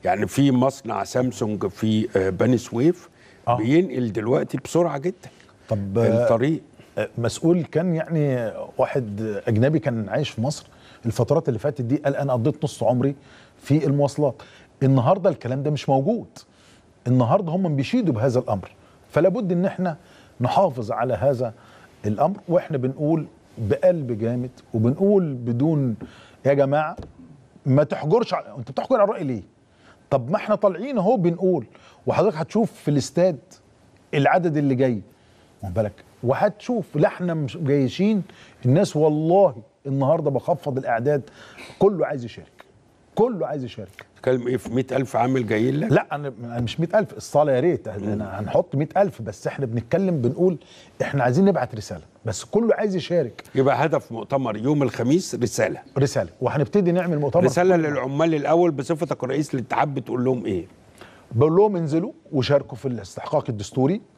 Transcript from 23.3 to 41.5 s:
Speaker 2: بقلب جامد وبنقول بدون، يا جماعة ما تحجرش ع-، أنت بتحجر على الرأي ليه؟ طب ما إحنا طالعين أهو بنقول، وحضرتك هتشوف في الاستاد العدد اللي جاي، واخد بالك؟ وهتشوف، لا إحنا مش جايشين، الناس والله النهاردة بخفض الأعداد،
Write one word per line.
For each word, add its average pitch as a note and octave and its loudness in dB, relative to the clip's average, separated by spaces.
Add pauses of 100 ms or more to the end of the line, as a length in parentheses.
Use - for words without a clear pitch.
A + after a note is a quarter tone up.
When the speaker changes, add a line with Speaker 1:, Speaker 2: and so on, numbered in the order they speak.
Speaker 2:
بقلب A#2+ 0
جامد B2 -2 (240)
وبنقول D#3 2
بدون، B2 0 (500)
يا C#3 4
جماعة C#3+ 0 (680)
ما C#3 4
تحجرش F3+ 0
ع-، A2 -8
أنت C3+ -12
بتحجر - -2
على G#3+ 4
الرأي G3+ 0
ليه؟ B2 -4 (680)
طب C3 0
ما G3+ 0
إحنا G#3 0
طالعين G#3 -2
أهو A3 2
بنقول، F3 0 (420)
وحضرتك D#3 0
هتشوف G#3 -2
في - -4
الاستاد E3 0 (760)
العدد D#3 2
اللي C#3 0
جاي، B2 0 (600)
واخد F#2 -10
بالك؟ G#2+ -4 (200)
وهتشوف، E3 -2
لا E3 4
إحنا F3+ -4
مش D3+ -6
جايشين، D#3+ 0 (420)
الناس D#3 2
والله D#3 4 (300)
النهاردة C#3 0
بخفض C3+ -2
الأعداد، B2+ 0 (580)